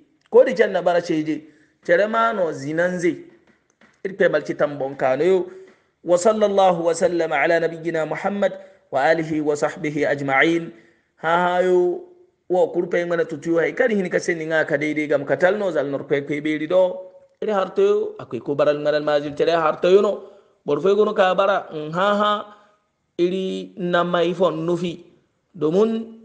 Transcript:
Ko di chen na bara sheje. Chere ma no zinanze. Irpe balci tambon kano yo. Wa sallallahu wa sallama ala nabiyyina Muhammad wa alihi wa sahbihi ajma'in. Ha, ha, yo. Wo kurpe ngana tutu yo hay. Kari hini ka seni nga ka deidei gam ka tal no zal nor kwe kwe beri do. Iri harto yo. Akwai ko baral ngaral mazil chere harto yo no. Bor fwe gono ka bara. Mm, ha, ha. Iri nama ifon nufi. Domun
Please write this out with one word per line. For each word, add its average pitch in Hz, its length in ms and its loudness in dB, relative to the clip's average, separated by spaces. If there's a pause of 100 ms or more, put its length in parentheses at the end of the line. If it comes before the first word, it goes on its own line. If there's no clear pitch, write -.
(300)
Ko 247 140 8
di 254 100 2
chen 202 180 2
na 180 100 -2
bara 175 180 2
sheje. 156 420 -4 (420)
Chere 175 220 2
ma 226 260 0
no 180 200 -2
zinanze. 165 760 -2 (760)
Irpe 190 240 0
balci 151 260 -2
tambon 139 420 -4
kano 135 280 0
yo. 180 260 2 (540)
Wa 175 120 2
sallallahu 196 680 2
wa 165 100 2
sallama 165 480 0
ala 165 180 2
nabiyyina 160 460 -4
Muhammad 190 460 -2 (380)
wa 131 120 0
alihi 160 380 0
wa 147 160 0
sahbihi 147 500 -2
ajma'in. 147 640 0 (460)
Ha, 160 200 0
ha, 180 240 2
yo. 180 440 2 (440)
Wo 180 240 2
kurpe 175 340 -2
ngana 170 180 0
tutu 165 260 -6
yo 165 80 2
hay. 156 140 0
Kari 240 240 0
hini 185 140 -2
ka 175 100 0
seni 165 260 -4
nga 160 180 0
ka 151 140 0
deidei 151 300 -2
gam 143 180 0
ka 143 100 0
tal 190 220 2
no 202 120 -2
zal 151 160 -2
nor 139 200 -6
kwe 143 160 0
kwe 147 180 -4
beri 151 260 -4
do. 180 300 2 (460)
Iri 214 100 -2
harto 190 300 0
yo. 208 360 2
Akwai 127 220 -10
ko 143 140 -6
baral 143 240 2
ngaral 147 240 0
mazil 147 320 -2
chere 160 180 0
harto 165 380 2
yo 196 100 8
no. 208 120 0 (520)
Bor 147 160 0
fwe 190 140 2
gono 208 200 2
ka 185 200 4
bara. 196 400 0
Mm, 151 180 -8
ha, 185 220 0
ha. 208 180 2 (840)
Iri 185 580 -4
nama 175 480 0
ifon 165 400 0
nufi. 170 400 -4 (500)
Domun 208 720 -2